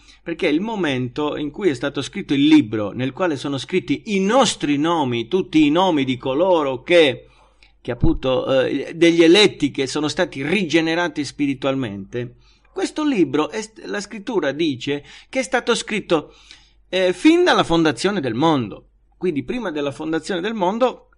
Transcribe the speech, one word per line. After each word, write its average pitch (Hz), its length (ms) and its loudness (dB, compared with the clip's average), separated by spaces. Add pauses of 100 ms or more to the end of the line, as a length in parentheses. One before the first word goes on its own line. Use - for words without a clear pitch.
(220)
perché 170 260 -4
è - 20 2
il 156 120 0
momento 151 760 -4
in 143 140 -8
cui 196 180 -2
è 143 60 2
stato 143 260 -6
scritto 170 320 -8
il 139 140 2
libro, 110 440 4
nel 123 220 -6
quale 170 240 -2
sono 139 220 -6
scritti 147 560 -4
i 196 60 2
nostri 190 580 2
nomi, 139 500 0
tutti 156 380 2
i 147 40 4
nomi 165 340 2
di 127 120 -2
coloro 139 680 0
che, 156 440 2 (560)
che - 80 -10
appunto, 127 720 2
eh, 123 320 -4
degli 170 280 4
eletti 165 480 4
che 135 160 -4
sono 151 220 -4
stati 139 340 -4
rigenerati 165 800 0
spiritualmente. 131 1120 -6 (360)
Questo 311 320 -6
libro, 156 440 2
è 214 140 -8
st-, - 240 -18
la 202 140 -6
scrittura 196 520 -4
dice 143 500 -4 (280)
che 262 100 -2
è - 20 -4
stato 415 320 0
scritto, - 600 -2 (560)
eh, 185 240 0
fin 339 280 4
dalla 254 220 4
fondazione 165 560 0
del 127 140 -4
mondo. 123 560 -2 (260)
Quindi 147 280 -4
prima 185 260 -6
della 143 220 -4
fondazione 160 500 -4
del 214 100 -4
mondo 220 640 -2